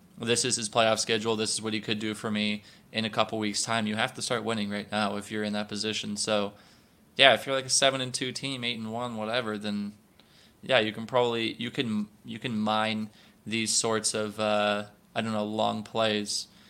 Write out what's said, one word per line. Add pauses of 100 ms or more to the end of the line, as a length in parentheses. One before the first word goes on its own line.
(200)
this
is
his
playoff
schedule.
This
is
what
he
could
do
for
me (280)
in
a
couple
weeks'
time."
You
have
to
start
winning
right
now
if
you're
in
that
position.
So, (640)
yeah,
if
you're,
like,
a
seven
and
two
team,
eight
and
one,
whatever,
then, (720)
yeah,
you
can
probably,
you
can, (180)
you
can
mine (360)
these
sorts
of,
uh, (300)
I
don't
know,
long
plays. (220)